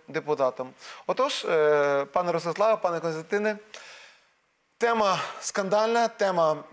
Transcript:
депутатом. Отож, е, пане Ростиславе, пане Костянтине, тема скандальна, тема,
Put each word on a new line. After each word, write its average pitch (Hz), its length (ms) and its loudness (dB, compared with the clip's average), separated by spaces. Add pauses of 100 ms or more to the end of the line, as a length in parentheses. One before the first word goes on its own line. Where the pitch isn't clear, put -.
депутатом. 143 640 -2 (380)
Отож, 269 380 -2
е, 147 600 4
пане 175 260 -2
Ростиславе, 170 460 2
пане 175 220 -2
Костянтине, 170 580 -2 (1200)
тема 220 420 2 (200)
скандальна, 220 680 0
тема, 180 500 0 (160)